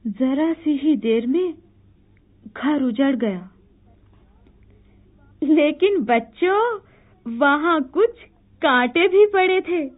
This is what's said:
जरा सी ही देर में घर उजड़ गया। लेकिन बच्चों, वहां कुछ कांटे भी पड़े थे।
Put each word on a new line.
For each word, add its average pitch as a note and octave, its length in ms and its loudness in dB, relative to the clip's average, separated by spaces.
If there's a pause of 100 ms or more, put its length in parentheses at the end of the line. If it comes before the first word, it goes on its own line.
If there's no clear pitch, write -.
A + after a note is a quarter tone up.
जरा C4+ 460 -2
सी D4+ 240 -4
ही C#4+ 180 0
देर A3+ 320 -2
में E4+ 260 -2 (1040)
घर C#4+ 260 -2
उजड़ C4 320 0
गया। F#3+ 340 -6 (1900)
लेकिन D#4 580 2
बच्चों, F#4 760 -2 (480)
वहां D4 540 0
कुछ G#4 280 0 (520)
कांटे B3+ 460 2
भी G4 180 6
पड़े F#4 360 0
थे। E4+ 240 -4 (120)